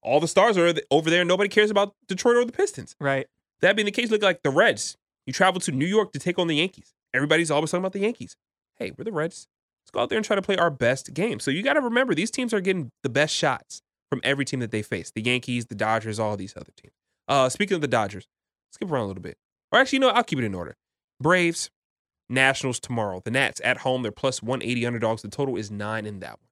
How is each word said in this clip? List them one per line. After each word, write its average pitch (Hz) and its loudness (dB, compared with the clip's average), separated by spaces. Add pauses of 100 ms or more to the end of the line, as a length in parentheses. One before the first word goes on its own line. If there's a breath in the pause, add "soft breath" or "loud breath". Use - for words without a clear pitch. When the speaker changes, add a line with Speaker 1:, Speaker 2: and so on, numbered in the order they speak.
Speaker 1:
All 135 4
the 165 0
stars 208 4
are 170 4
th-, 156 -4
over 156 4
there. 175 4
Nobody 185 2
cares 214 4
about 202 2 (120)
Detroit 233 2
or 240 4
the 240 -10
Pistons. - -4
Speaker 2:
Right. 139 -2 (340)
Speaker 1:
That 190 6
being 214 0
the 202 -2
case, 240 -2
look 214 2
like 190 2
the 143 2
Reds. 147 2 (300)
You 131 -8
travel 185 2
to 170 -4
New 135 0
York 202 0
to 147 -8
take 180 -2
on 180 2
the 165 0
Yankees. - -4 (180)
Everybody's 156 2
always 151 0
talking 180 -2
about 190 -4
the 196 -8
Yankees. 208 -6 (400)
Hey, - -8
we're 139 -12
the 226 -6
Reds. 165 -6 (340)
Let's - -20
go - -4
out - 0
there - -2
and 220 0
try 208 2
to 196 -2
play 196 0
our 170 2
best 127 0
game. 160 -2
So - -4
you 156 -2
gotta 285 2
remember, 247 0
these 196 -2
teams 247 -4
are 208 0
getting 180 -2 (100)
the 139 -2
best 139 0
shots - -4 (260)
from 135 -4
every 139 0
team 131 -6
that 113 -6
they 107 -2
face. 98 -8
The 113 -8
Yankees, 123 -2
the - -12
Dodgers, 107 -2
all 107 -2
these 95 -12
other - -18 (100)
teams. - -20 (320)
Uh, 131 4
speaking 196 0
of 170 -2
the 147 -2
Dodgers, 104 -2 (420)
skip 196 -8
around 131 0
a 101 -4
little 92 -10
bit. - -14 (360)
Or 226 6
actually, 262 2
you 269 4
know 262 4
what? 220 4
I'll 240 4
keep 151 -4
it 123 0
in 101 -4
order. 87 -10 (440)
Braves, 170 2 (580)
Nationals 131 2
tomorrow. 104 -4
The 110 -6
Nats 131 0
at 123 0
home. 127 -2
They're 107 -4
plus - -4
one 120 -4
eighty 120 -2
underdogs. 113 -2
The 104 -12
total 135 -4
is 104 -6
nine 107 -6
in 104 -12
that 64 -14
one. - -20